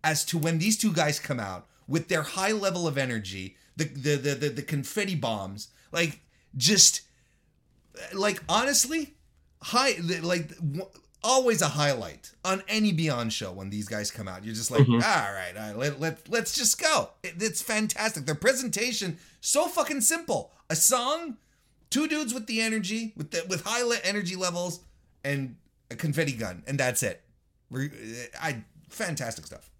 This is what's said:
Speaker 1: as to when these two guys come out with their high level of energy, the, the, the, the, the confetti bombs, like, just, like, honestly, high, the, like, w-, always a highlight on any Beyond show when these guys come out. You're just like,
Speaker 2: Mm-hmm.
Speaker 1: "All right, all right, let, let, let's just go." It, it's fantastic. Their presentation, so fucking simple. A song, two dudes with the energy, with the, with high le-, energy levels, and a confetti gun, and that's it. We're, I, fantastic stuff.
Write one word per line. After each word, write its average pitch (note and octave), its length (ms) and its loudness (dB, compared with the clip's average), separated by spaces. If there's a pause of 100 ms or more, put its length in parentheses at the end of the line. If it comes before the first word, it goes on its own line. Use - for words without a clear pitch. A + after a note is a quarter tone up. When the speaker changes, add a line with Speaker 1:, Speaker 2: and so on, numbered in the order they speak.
Speaker 1:
as D#3 220 2
to E3+ 120 -2
when E3 200 2
these G#3+ 180 4
two G#3+ 160 2
guys D3+ 260 2
come B2 220 -4
out F#2+ 260 -8 (220)
with D#3 200 0
their D#3+ 140 2
high F#3+ 300 0
level F#3+ 340 0
of C#3 120 0
energy, G2 580 -4 (200)
the, D3+ 80 0
the, C#3+ 320 0
the, C#3 180 -2
the, C#3+ 160 -2
the B2+ 120 -8
confetti D#3 520 -2
bombs, G#2+ 540 -4 (240)
like, E3+ 280 0 (360)
just, F3 440 6 (1120)
like, G3 360 0
honestly, C#4 680 2 (480)
high, B3 320 2
the, E3+ 260 -2
like, E3+ 380 0
w-, D#3+ 280 -4 (360)
always A#3+ 400 4
a D3+ 60 4
highlight B2 640 -2 (120)
on F#3+ 240 0
any G#3+ 240 2
Beyond C3 400 0
show G2+ 180 -6
when F#2+ 200 -10
these G#2 180 -6
guys G#2+ 220 -4
come G2 180 -10
out. F#2 160 -12
You're A2 100 -8
just A2+ 160 -4
like, C#3 120 8
Speaker 2:
Mm-hmm. A#2+ 120 8
Speaker 1:
"All A#2 60 6
right, G2 560 0
all G#2+ 120 -8
right, G#2 100 -10
let, C#3 220 -2
let, - 280 -6
let's A3+ 260 -2
just - 260 2
go." D#4 300 2 (120)
It, E3+ 180 -8
it's G#3+ 220 -2
fantastic. G#3+ 640 -2
Their D3+ 80 0
presentation, A3+ 840 0 (240)
so D#4 260 2
fucking D4+ 360 0
simple. E4 500 0 (160)
A D#3+ 80 0
song, C4 640 2 (500)
two D4+ 180 0
dudes D4+ 280 -2
with A3 120 -8
the A3+ 140 -2
energy, A3 560 -2
with D3 140 -8
the, E3 180 -2
with F3+ 160 -2
high A#3 180 0
le-, A#3 220 2
energy F#3+ 320 -2
levels, F3 440 -2 (440)
and C#3 320 -2 (340)
a A#2+ 60 -10
confetti D3+ 360 0
gun, G2+ 340 -6
and C#3 120 -4
that's B2+ 240 2
it. G2 200 -2 (480)
We're, C3+ 200 -4 (500)
I, C3+ 220 -4 (280)
fantastic C3+ 560 -6
stuff. - 340 -18